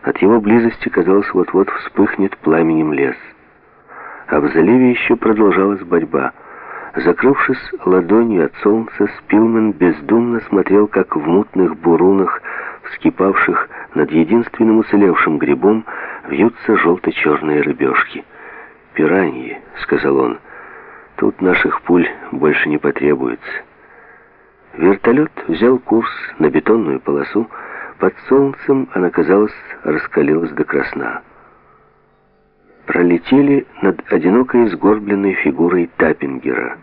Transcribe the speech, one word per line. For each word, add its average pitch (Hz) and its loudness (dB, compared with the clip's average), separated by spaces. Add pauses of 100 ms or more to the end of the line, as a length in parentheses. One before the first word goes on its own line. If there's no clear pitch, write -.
От - -2
его 107 4
близости, 113 0
казалось, 95 0
вот-вот 92 0
вспыхнет - -2
пламенем 80 0
лес. 67 -2 (1120)
А 76 2
в 73 0
заливе 117 4
еще 120 0
продолжалась 101 2
борьба. 80 -2 (640)
Закрывшись - 0 (120)
ладонью 92 2
от - -6
солнца, 107 0 (100)
Спилмен 110 2
бездумно 95 0
смотрел, 101 2
как - -2
в 76 -4
мутных 90 0
бурунах, 87 2 (440)
вскипавших - -2 (260)
над 76 -2
единственным 110 2
уцелевшим 95 2
грибом, 95 0 (440)
вьются 104 0
желто-черные 76 0
рыбешки. 69 -4 (680)
"Пираньи", — 78 -2 (240)
сказал 69 0
он, — 60 -2 (800)
"тут - -2
наших 90 0
пуль 87 2 (220)
больше 73 0
не 76 -2
потребуется". 67 -4 (1120)
Вертолет 101 2 (160)
взял 110 2
курс - -2 (280)
на 78 2
бетонную 78 0
полосу. 71 -2 (480)
Под 185 0 (140)
солнцем 139 0
она, 92 0
казалось, 95 2 (280)
раскалилась 76 -2
до 73 -4
красна. 67 -6 (1700)
Пролетели 131 2 (140)
над - 0 (120)
одинокой 127 2
сгорбленной 101 0
фигурой 85 0
Таппингера. 65 -4